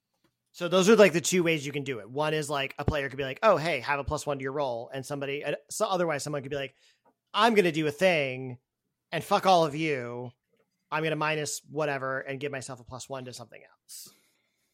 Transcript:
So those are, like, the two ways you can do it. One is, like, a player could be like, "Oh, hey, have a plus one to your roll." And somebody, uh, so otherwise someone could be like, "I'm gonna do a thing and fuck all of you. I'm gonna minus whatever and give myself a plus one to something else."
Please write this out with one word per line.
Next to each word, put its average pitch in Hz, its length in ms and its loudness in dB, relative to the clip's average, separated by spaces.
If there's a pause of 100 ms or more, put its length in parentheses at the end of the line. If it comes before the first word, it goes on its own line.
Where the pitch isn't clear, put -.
(520)
So 175 160 -6
those 180 200 4
are, 226 80 10
like, 202 160 10
the 165 80 2
two 180 220 2
ways 156 240 0
you 143 60 -10
can 139 120 -6
do 127 160 -6
it. 101 100 -16
One 151 240 -2
is, 151 160 -2
like, 139 280 -4
a 147 60 -4
player 143 240 -2
could 131 100 -14
be 143 60 -4
like, 131 180 -8
"Oh, 214 140 6
hey, 151 240 0
have 139 200 -2
a 135 40 -6
plus 147 220 -6
one 143 120 -4
to 131 40 -8
your 135 100 -6
roll." 131 400 -4
And 135 140 -8
somebody, 143 380 -6
uh, 147 100 -2 (160)
so - 160 -2
otherwise 175 360 0
someone 147 200 -6
could 135 80 -10
be 143 60 -6
like, 135 180 -8 (600)
"I'm 220 200 6
gonna 180 180 4
do 156 140 0
a 147 60 0
thing 135 640 0 (520)
and 165 140 -4
fuck 196 220 2
all 180 180 8
of 143 100 -2
you. 123 560 -4 (600)
I'm 156 120 -2
gonna 156 120 0
minus 151 520 -2
whatever 135 520 -4
and 139 200 -8
give 139 120 -6
myself 131 280 -10
a 117 40 -20
plus 127 240 -14
one 131 160 -10
to 123 80 -14
something 107 280 -18
else." - 480 -20 (640)